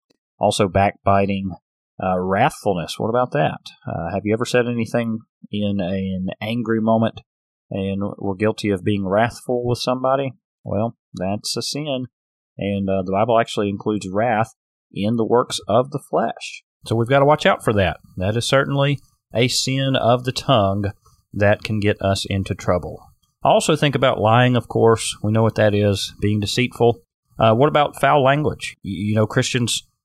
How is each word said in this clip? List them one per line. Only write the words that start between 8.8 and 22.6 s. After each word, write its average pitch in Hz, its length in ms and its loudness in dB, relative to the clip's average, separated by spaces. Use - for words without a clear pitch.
being 101 240 -2
wrathful 120 580 -2
with 123 140 -2
somebody? 131 540 -2
Well, 107 320 -4
that's 95 420 -6
a 120 60 -6
sin. 135 440 -6
And, 98 320 -2
uh, 95 140 0
the 92 80 -4
Bible 113 260 2
actually 113 300 -2
includes 101 440 -4
wrath 110 420 -2
in 104 220 -4
the 113 100 0
works 120 440 0
of 127 240 2
the 139 180 -8
flesh. - 540 -6
So 110 120 -2
we've 117 120 0
got 135 120 4
to 139 60 4
watch 151 200 2
out 196 160 2
for 120 120 2
that. 90 240 2
That 98 200 -2
is 117 120 -2
certainly 139 500 2
a 123 140 2
sin 135 480 -2
of 123 300 2
the 123 80 -2
tongue 101 540 0
that 101 300 2
can 110 160 -4
get 101 240 0
us 98 260 0
into 98 280 -2
trouble. - 480 -4